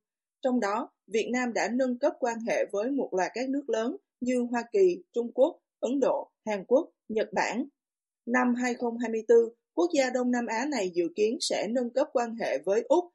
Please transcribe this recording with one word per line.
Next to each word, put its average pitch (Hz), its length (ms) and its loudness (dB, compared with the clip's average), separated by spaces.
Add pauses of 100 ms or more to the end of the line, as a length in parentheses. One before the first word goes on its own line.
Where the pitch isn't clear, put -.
(420)
Trong 247 180 2
đó, 220 300 -2 (220)
Việt 220 200 0
Nam 247 200 0
đã 185 200 0
nâng 247 260 0
cấp 302 220 0
quan 233 160 -2 (120)
hệ 139 240 0
với 208 180 -2
một 269 220 -2
loạt 180 220 0
các 262 140 -4
nước 277 180 -4
lớn 226 300 -2 (240)
như 247 300 0
Hoa 240 120 -2 (100)
Kỳ, 185 300 4 (120)
Trung 233 200 -4
Quốc, 302 240 2 (220)
Ấn 262 200 -2
Độ, 151 300 0 (160)
Hàn 202 180 -4
Quốc, 294 260 2 (180)
Nhật 214 240 -2
Bản. 190 320 -2 (640)
Năm 247 360 2
hai 247 120 -2
không 233 240 -4
hai 233 120 -4
mươi 220 180 -4
tư, 233 220 6 (240)
quốc 349 220 0
gia 262 140 2
Đông 247 200 0
Nam 240 160 0
Á 226 240 -2
này 208 240 -2
dự 175 100 0 (120)
kiến 220 240 2
sẽ - 300 -2
nâng 240 240 -2
cấp 294 180 0
quan 240 280 -2
hệ 135 240 0
với 208 240 2
Úc 349 160 4 (100)